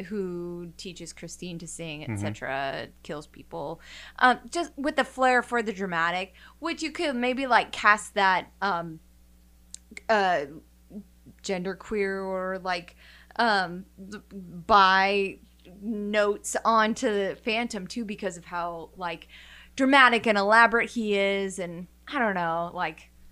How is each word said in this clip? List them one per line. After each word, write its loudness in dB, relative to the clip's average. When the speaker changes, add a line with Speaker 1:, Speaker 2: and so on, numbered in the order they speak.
Speaker 1:
who -8
teaches -14
Christine -12
to -14
sing, -10
Speaker 2:
Mm-hmm. -8
Speaker 1:
et -4
cetera, -6
kills -10
people. -12
Um, 6
just -4
with -4
the 2
flair 2
for -2
the -4
dramatic, -2
which -6
you -6
could -2
maybe, -2
like, 4
cast 2
that, 2
um, -2
uh, 4
genderqueer -4
or, -4
like, -6
um, 2
th-, -14
bi 4
notes 0
onto 4
the 0
Phantom -4
too -6
because -6
of -20
how, -8
like, -8
dramatic 4
and 2
elaborate 4
he -2
is, -2
and -10
I -2
don't 0
know, -2
like, -8